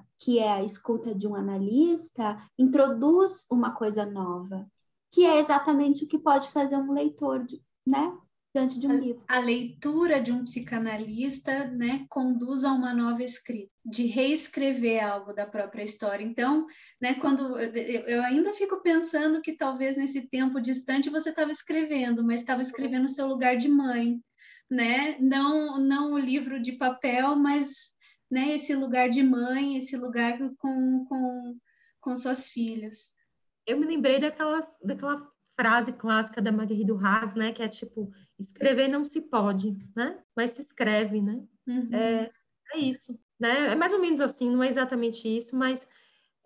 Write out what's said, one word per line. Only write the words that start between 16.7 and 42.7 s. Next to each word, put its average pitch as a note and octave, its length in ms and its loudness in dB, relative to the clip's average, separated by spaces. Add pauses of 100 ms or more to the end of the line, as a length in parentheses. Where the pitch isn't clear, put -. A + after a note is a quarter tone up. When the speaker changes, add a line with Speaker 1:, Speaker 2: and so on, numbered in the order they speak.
Speaker 2:
né, B3+ 140 0
quando C4+ 420 0
eu, A3+ 160 -4
eu, A#3 280 -4
eu A#3+ 220 0
ainda D4+ 300 2
fico F#4+ 280 -4
pensando D#4+ 600 2
que D#4+ 120 -6
talvez C4+ 420 -2
nesse C#4 320 -4
tempo C4 320 0
distante C4 500 -2
você D#4 220 -2
tava D#4 200 0
escrevendo, D4 720 -2
mas A#3 200 0
tava B3+ 180 -2
escrevendo B3+ 440 -2
o C4+ 40 2
seu C#4 180 -4
lugar B3+ 280 2
de B3 140 0
mãe, A#3+ 500 2 (500)
né? C4 500 0
Não, C#4 600 2
não C#4 340 2
o C#4+ 40 2
livro C4 440 -2
de B3 120 -4
papel, B3+ 640 0
mas, C#4+ 560 0 (380)
né, C4+ 260 0
esse D4+ 200 -2
lugar B3+ 340 2
de B3+ 140 2
mãe, C4 520 2
esse C4 220 -6
lugar A#3+ 400 -2 (200)
com, C4 480 0
com, B3 520 -6 (420)
com B3+ 160 -6
suas B3+ 340 -6
filhas. A3+ 640 -8 (520)
Speaker 3:
Eu B3 120 0
me D4+ 80 2
lembrei C#4 340 2
daquelas, D4+ 460 -2 (160)
daquela C#4+ 460 -4 (300)
frase A#3+ 340 2
clássica A3 500 -2
da G#3+ 120 2
Marguerite G#3+ 340 0
Duras, G3+ 480 0
né, A3 160 -2
que A#3 100 -8
é A3 60 -2
tipo, G#3+ 420 -10 (300)
"Escrever C4 480 2
não C#4+ 160 0
se D4 180 -6
pode, G3+ 560 0 (160)
né? D4 240 -4 (180)
Mas A#3+ 160 -2
se C#4+ 100 -14
escreve, G#3+ 600 0
né?" A3 220 -2 (240)
Speaker 2:
Uhum. A#3+ 260 -2
Speaker 3:
É, A3+ 380 0 (420)